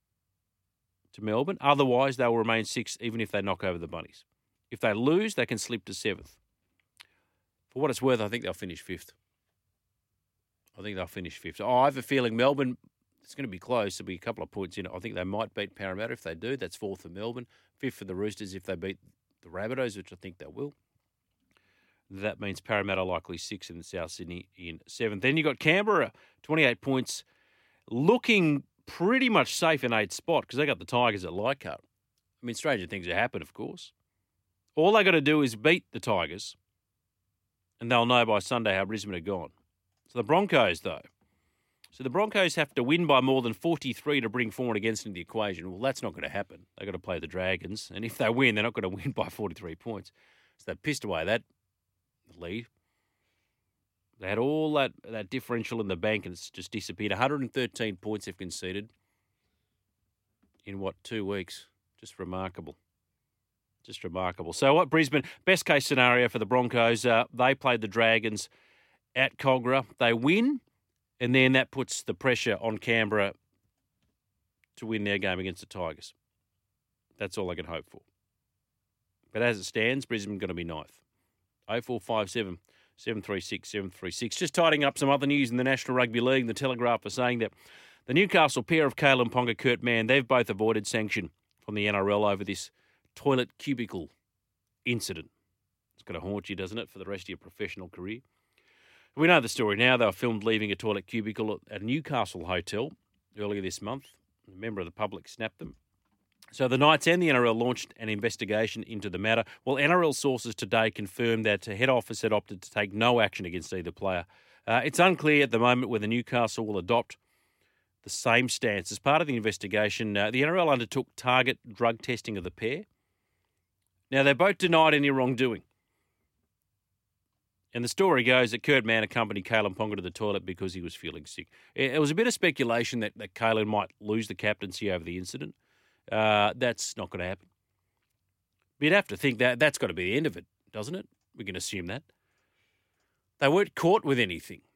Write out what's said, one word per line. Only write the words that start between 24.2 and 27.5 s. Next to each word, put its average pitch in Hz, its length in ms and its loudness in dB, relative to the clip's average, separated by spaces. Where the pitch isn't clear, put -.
in 82 300 -14
seventh. 104 360 -6
Then 135 140 2
you 160 60 2
got 147 160 -2
Canberra, 180 540 2
twenty-eight 147 380 2
points, 131 440 -4